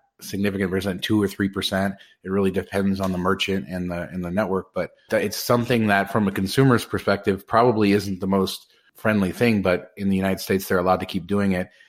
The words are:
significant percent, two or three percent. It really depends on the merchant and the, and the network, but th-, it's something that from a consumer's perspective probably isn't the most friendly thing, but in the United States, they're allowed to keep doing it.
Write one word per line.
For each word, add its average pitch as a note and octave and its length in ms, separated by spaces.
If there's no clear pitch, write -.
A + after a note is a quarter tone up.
significant G2 520
percent, F#2 320
two G#2+ 180
or G2+ 60
three G2 220
percent. G2 440
It F#2 80
really G2 180
depends F#2+ 500
on F#2+ 120
the F2+ 80
merchant F#2+ 500
and F2+ 220
the, F2 180
and F2+ 160
the F2 60
network, F#2+ 420
but F2 160
th-, A2 120
it's G3 140
something A#2+ 480
that G2 260
from G#2 160
a F#2+ 40
consumer's A2+ 520
perspective G2+ 640
probably A2+ 460
isn't F#2+ 300
the G2 60
most F#2+ 460
friendly G2+ 360
thing, A2 300
but F2+ 360
in G2 120
the F#2+ 60
United F#2+ 240
States, F#2+ 280
they're F#2+ 120
allowed F2+ 220
to F#2 40
keep F2 220
doing G2+ 240
it. F#2 180